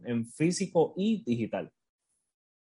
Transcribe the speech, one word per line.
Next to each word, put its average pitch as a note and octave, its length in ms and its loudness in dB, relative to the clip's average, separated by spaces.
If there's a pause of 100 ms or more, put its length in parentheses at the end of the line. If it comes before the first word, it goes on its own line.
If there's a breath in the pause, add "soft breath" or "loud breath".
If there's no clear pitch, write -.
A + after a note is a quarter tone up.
en A#2 200 -2
físico F3 680 2
y G#3 300 0
digital. G#2 440 -2 (960)